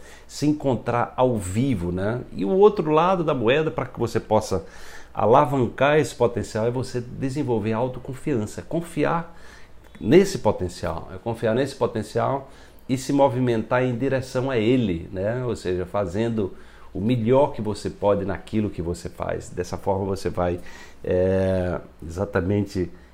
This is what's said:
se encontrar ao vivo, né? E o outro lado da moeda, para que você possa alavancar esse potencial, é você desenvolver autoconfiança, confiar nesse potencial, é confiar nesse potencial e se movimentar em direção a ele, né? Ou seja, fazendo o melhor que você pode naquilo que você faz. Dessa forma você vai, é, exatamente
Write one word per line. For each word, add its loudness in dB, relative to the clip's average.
se -4
encontrar 0
ao 4
vivo, -2
né? -2
E -4
o 2
outro 6
lado 4
da 2
moeda, 2
para -4
que -10
você 0
possa 0
alavancar 4
esse 0
potencial, 0
é 0
você -4
desenvolver -2
autoconfiança, -4
confiar -2
nesse 6
potencial, -2
é -10
confiar -2
nesse 0
potencial -2
e 0
se -2
movimentar 4
em 0
direção -2
a 0
ele, 2
né? -2
Ou -2
seja, -2
fazendo -2
o -6
melhor 4
que -6
você -4
pode 2
naquilo -2
que -6
você -6
faz. -6
Dessa -6
forma -2
você -2
vai, -2
é, 2
exatamente 0